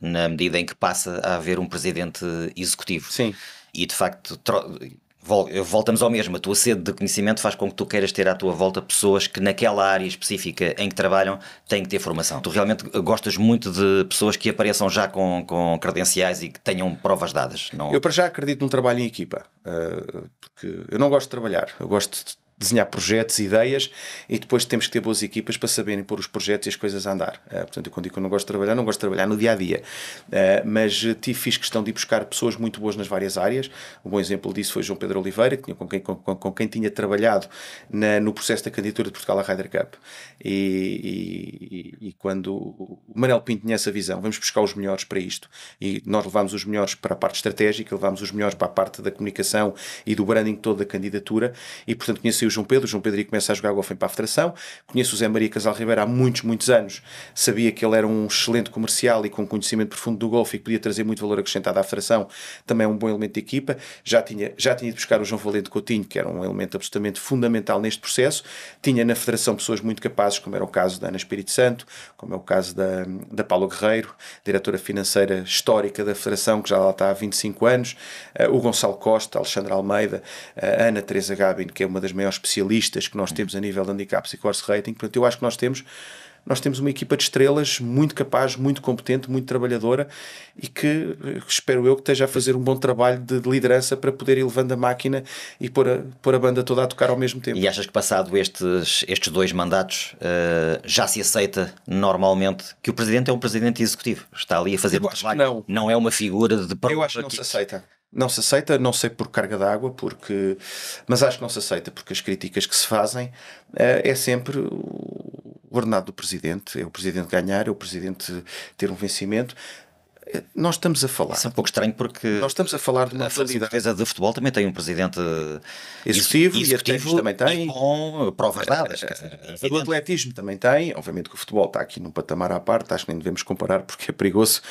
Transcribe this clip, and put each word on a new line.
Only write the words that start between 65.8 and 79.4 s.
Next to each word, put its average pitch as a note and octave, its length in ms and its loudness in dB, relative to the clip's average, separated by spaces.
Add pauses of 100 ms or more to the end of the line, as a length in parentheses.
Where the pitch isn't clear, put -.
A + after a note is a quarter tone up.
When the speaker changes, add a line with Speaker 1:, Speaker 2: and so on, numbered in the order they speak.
Speaker 2:
que - 140 -6
era F2+ 100 0
um F2 140 -4
elemento F#2+ 340 -4
absolutamente G2+ 440 -4
fundamental A#2 600 2
neste A2 200 -4
processo. C#3 420 0 (400)
Tinha B2 220 4
na A#2 100 4
Federação A#2 400 0
pessoas G#2+ 260 -2
muito A2 220 -4
capazes, G2+ 380 0
como G2 160 -8
era F#2+ 80 -2
o F#2 40 -8
caso F#2 320 0
da F#2 60 -6
Ana F#2 100 -4
Espírito F#2+ 360 -6
Santo, B2 340 2 (300)
como - 180 -10
é - 20 -6
o F#2 40 -6
caso F#2 340 0
da, F#2 300 0 (260)
da G#2+ 140 -2
Paula F#2 240 4
Guerreiro, A2 440 0 (320)
diretora G2 320 0
financeira G2 640 2
histórica G2+ 640 2
da G2+ 120 0
Federação, G#2 460 0
que - 60 -6
já G2+ 100 4
lá F#2+ 120 6
está G2 200 2
há - 20 2
vinte G2+ 220 -4
e - 20 0
cinco G#2+ 280 -2
anos, B2 320 4 (380)
eh, A2+ 140 4
o C3 100 6
Gonçalo A2 360 2
Costa, - 440 2
Alexandre G2 340 -2